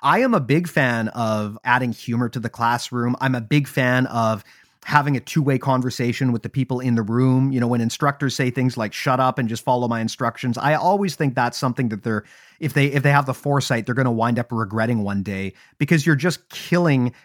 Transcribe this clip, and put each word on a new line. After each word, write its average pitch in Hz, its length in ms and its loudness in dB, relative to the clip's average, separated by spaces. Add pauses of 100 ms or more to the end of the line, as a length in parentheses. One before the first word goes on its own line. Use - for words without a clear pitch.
I 160 180 4
am 254 120 2
a 190 80 4
big 151 280 0
fan 120 400 0
of 107 560 -4
adding 123 280 2
humor 117 380 -4
to 123 100 -6
the 113 100 -4
classroom. 120 720 -2
I'm 131 140 0
a 120 80 -4
big 143 240 0
fan 127 400 2
of 110 360 0 (420)
having 143 320 2
a 117 40 -4
two-way 139 380 0
conversation 127 720 0
with 113 100 -2
the 113 60 -6
people 127 320 -2
in 123 140 0
the 113 80 2
room. 131 500 2
You 127 80 0
know, 120 60 2
when 120 160 0
instructors 143 520 -2
say 131 140 0
things 123 300 0
like, 107 160 -4
"Shut 131 260 0
up 127 180 2
and 123 80 0
just 113 160 -6
follow 123 240 0
my 117 140 -2
instructions," 117 560 -4
I 147 180 2
always 190 400 0
think 139 200 0
that's 123 240 -2
something 123 320 -2
that 107 140 -6
they're, 107 200 -2 (340)
if - 140 -4
they, 143 140 4
if 143 160 -2
they 143 80 4
have 139 160 4
the 131 80 -2
foresight, 135 500 -2
they're 123 100 -4
gonna 127 160 2
wind 113 280 0
up 120 120 -4
regretting 110 520 0
one 101 200 -2
day 95 300 -6 (240)
because 147 300 2
you're 156 100 6
just 160 320 -2
killing 143 640 2 (120)